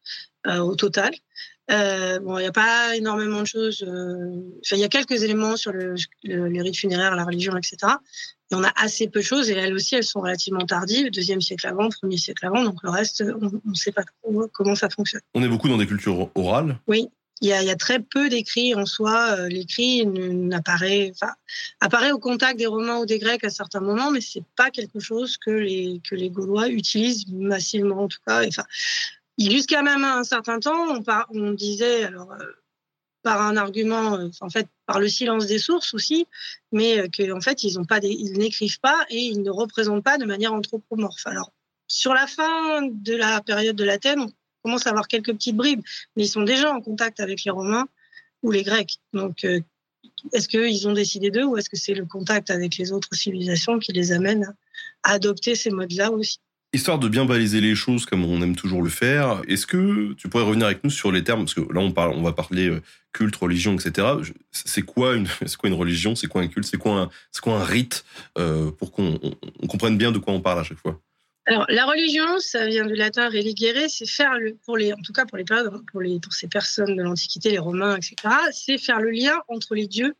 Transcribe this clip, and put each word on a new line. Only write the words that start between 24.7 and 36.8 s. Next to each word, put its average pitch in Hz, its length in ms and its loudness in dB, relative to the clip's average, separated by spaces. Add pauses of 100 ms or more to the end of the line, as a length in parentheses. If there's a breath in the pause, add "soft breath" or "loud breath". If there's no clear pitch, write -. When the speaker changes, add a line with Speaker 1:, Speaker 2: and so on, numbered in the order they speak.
Speaker 1:
quelque 214 300 -8
chose 226 380 -4
que - 120 -4
les, 190 580 -2
que - 60 -6
les 185 160 -2
Gaulois 196 380 0
utilisent 220 580 0
massivement, 196 800 -2
en 196 40 -2
tout - 160 -12
cas. 226 220 2
Enfin, - 160 -6 (800 loud breath)
jusqu'à 269 420 4
même 277 220 2
un 254 180 2
certain 233 380 -2
temps, 330 300 0
on 247 120 -2
par-, 226 320 0
on 208 160 -2
disait, 208 540 0
alors, 185 260 -10
euh, - 140 -16 (800)
par 214 180 4
un 214 140 2
argument, 214 600 0
euh, 175 100 -4 (120)
en 196 80 -8
fait, 214 200 -2 (180)
par 196 140 0
le 208 80 4
silence 220 380 0
des 214 120 0
sources 330 360 0
aussi, 311 320 0 (440 loud breath)
mais, 220 300 4